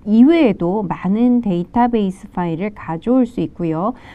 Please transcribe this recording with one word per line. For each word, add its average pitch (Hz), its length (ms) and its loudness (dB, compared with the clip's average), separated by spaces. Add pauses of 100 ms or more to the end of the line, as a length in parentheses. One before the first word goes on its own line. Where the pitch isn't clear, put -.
이외에도 220 760 4
많은 214 600 0
데이터베이스 208 880 -2
파일을 175 440 -4
가져올 226 520 -2
수 226 140 -6
있고요. 165 520 -4 (220)